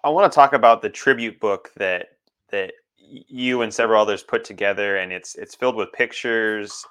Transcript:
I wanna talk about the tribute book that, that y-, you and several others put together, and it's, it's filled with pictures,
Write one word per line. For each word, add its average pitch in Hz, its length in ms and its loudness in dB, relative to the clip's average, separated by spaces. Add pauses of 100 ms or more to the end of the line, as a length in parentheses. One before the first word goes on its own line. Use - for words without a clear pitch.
I 143 40 2
wanna 175 200 4
talk 139 240 6
about 117 280 6
the - 80 -6
tribute 117 520 -2
book 101 340 -4
that, 90 360 -6 (380)
that 98 220 -6 (260)
y-, - 300 -20
you 127 340 -4
and 107 120 -4
several 113 280 2
others 104 220 -2
put 117 220 -4
together, 101 500 -4
and 92 160 -6
it's, 90 240 -14
it's - 180 -16
filled 127 220 -4
with 104 160 -6
pictures, 110 1000 -4